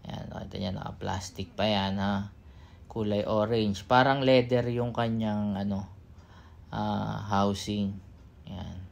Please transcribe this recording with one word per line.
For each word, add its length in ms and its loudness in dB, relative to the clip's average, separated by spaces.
Ayan, 240 -10
nakita 320 -10
nyo, 160 -2
naka-plastic 800 -8
pa 80 0
yan, 320 2
ha. 400 -2
Kulay 400 -2
orange. 640 2
Parang 320 6
leather 480 4
yung 240 0
kanyang, 640 0
ano, 320 -2
ah, 640 -2
housing. 640 0
Ayan. 320 -12